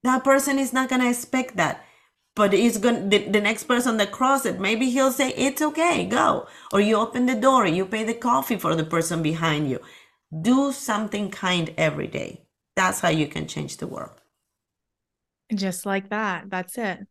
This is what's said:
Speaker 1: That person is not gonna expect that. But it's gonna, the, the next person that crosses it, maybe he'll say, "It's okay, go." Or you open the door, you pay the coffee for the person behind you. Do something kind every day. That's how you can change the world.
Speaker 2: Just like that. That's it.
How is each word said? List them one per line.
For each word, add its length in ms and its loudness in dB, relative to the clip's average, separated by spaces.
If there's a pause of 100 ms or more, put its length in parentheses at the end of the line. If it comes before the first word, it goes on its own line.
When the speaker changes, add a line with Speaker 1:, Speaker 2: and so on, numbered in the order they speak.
Speaker 1:
That 200 2
person 340 4
is 140 -2
not 180 0
gonna 200 2
expect 480 -2
that. 260 -2 (500)
But 200 4
it's 240 4
gonna, 320 0
the, 180 4
the 140 2
next 240 -2
person 320 0
that 160 0
crosses 420 0
it, 40 -10
maybe 300 0
he'll 220 2
say, 240 0
"It's 260 0
okay, 440 0
go." 420 0 (240)
Or 80 2
you 160 4
open 300 0
the 100 2
door, 320 4
you 180 2
pay 200 -4
the 80 -2
coffee 420 0
for 180 -2
the 120 0
person 360 -2
behind 480 0
you. 100 -4 (600)
Do 300 4
something 580 -4
kind 480 -2
every 300 -2
day. 400 -10 (300)
That's 240 0
how 80 2
you 180 2
can 200 -8
change 300 -10
the 100 -10
world. 340 -14 (1300)
Speaker 2:
Just 320 -4
like 240 -2
that. 400 -4
That's 280 -8
it. 220 -4 (120)